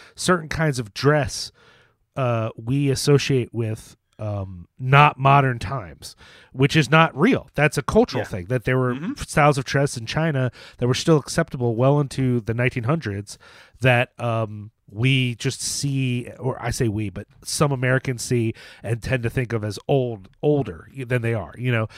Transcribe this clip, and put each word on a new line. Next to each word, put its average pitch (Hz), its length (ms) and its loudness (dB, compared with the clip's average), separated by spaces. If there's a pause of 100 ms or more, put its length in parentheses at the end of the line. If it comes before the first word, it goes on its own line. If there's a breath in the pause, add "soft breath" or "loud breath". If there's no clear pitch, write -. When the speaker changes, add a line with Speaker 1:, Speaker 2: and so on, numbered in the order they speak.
(140 loud breath)
Speaker 1:
certain 165 340 0
kinds 151 300 0
of 107 160 -8
dress, 143 580 0 (640 soft breath)
uh, 117 400 -2
we 135 320 -2
associate 135 640 2
with, 110 440 -6 (220)
um, 98 480 -8 (120)
not 143 400 6
modern 135 400 4
times, 95 560 -10 (380 soft breath)
which 135 240 2
is 147 140 2
not 160 280 6
real. 190 360 2
That's 147 220 0
a 143 60 -2
cultural 214 400 2
Speaker 2:
Yeah. - 60 -8
Speaker 1:
thing, 92 180 -8
that 123 180 -2
there 131 140 2
were 123 160 0
Speaker 2:
Mm-hmm. 180 200 -6 (100)
Speaker 1:
styles 147 340 4
of 135 60 -2
dress 139 340 -2
in 113 80 -12
China 143 440 -2 (280 loud breath)
that 120 80 -2
were 127 80 2
still 160 240 4
acceptable 123 560 -2
well 135 260 4
into 127 400 0
the 113 140 -4
nineteen 123 300 -2
hundreds 110 520 -4 (440 soft breath)
that, 127 380 2
um, 110 520 -4 (180)
we 123 480 0
just - 260 -4
see, 131 680 -4 (100)
or 123 240 -6
I 117 80 -4
say 123 180 0
we, 104 220 -4
but 101 160 -12 (180)
some 143 280 0
Americans 127 500 -2
see 117 300 0 (300 loud breath)
and 113 200 -4
tend 127 220 -2
to 117 60 -2
think 123 240 -4
of 107 100 -4
as 104 140 -6 (100)
old, 120 400 -2 (140)
older 120 460 -2 (180)
than 120 160 0
they 117 120 0
are, 90 240 -6
you 127 140 -2
know? 113 260 0